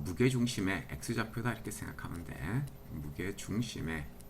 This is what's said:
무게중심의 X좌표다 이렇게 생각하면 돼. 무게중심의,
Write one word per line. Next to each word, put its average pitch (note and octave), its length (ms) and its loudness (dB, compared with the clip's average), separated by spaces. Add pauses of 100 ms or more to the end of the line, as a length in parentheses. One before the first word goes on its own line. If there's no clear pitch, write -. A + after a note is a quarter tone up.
무게중심의 G#2+ 840 4
X좌표다 A#2 640 0
이렇게 - 180 -4
생각하면 - 540 -4
돼. A2+ 420 0 (240)
무게중심의, D#2+ 1160 -2 (240)